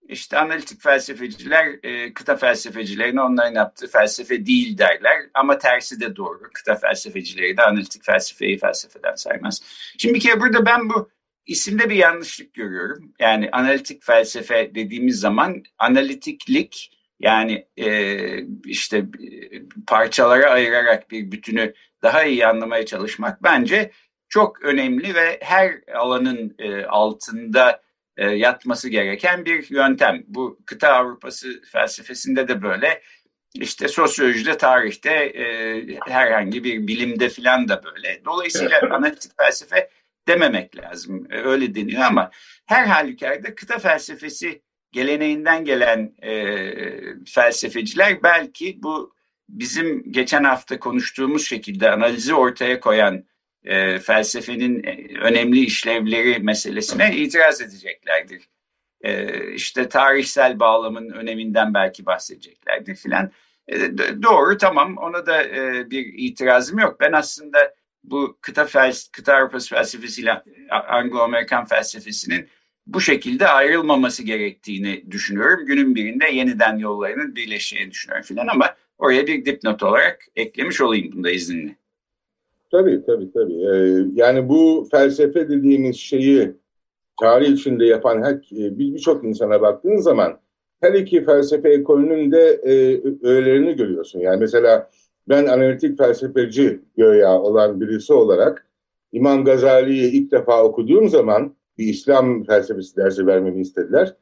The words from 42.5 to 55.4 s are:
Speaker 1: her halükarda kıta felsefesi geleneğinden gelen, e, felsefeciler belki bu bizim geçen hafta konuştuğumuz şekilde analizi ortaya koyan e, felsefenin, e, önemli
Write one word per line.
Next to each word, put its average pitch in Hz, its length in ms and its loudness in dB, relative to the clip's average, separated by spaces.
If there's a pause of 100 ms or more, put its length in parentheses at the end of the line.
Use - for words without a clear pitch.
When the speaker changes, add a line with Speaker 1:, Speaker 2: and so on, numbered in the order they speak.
Speaker 1:
her 233 200 2
halükarda 151 680 -4
kıta - 240 -8
felsefesi 156 840 -6 (300)
geleneğinden 151 720 -2
gelen, 117 580 0
e, 110 220 -6 (840)
felsefeciler 123 960 0
belki 165 600 0
bu 156 320 -10 (340)
bizim 135 640 -8
geçen 131 320 0
hafta 131 340 -2
konuştuğumuz 135 680 -4
şekilde 107 440 -2
analizi 117 440 0
ortaya 123 460 0
koyan 104 440 2 (400)
e, 95 340 -2
felsefenin, 117 840 -4
e, - 360 -12
önemli 117 400 2